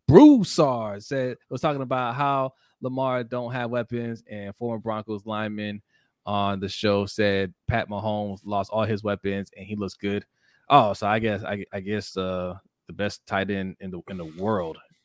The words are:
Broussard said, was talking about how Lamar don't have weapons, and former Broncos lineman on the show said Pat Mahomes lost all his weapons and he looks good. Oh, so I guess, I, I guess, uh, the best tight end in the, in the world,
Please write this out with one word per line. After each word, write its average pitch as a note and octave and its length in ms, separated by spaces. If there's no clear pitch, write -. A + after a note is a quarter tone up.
Broussard C#3+ 960
said, B2+ 340
was B2+ 120
talking D3 200
about B2 340
how C3+ 380
Lamar B2+ 420
don't A#2+ 280
have B2 180
weapons, A#2 600
and G2+ 260
former A#2 240
Broncos G#2+ 460
lineman G#2+ 560
on G2+ 340
the F#2+ 100
show G2+ 360
said G2 480
Pat A2+ 220
Mahomes G#2 540
lost G2+ 280
all A2 120
his G#2+ 200
weapons G2 520
and F#2+ 100
he G#2+ 100
looks G2+ 200
good. G2+ 300
Oh, A#2 240
so G#2 140
I G#2+ 120
guess, G#2 240
I, G2 280
I G2+ 80
guess, G2+ 380
uh, F#2 380
the F2 60
best G2 320
tight G2 240
end F#2+ 300
in F#2+ 120
the, F2 180
in F#2+ 80
the E2+ 80
world, F#2 400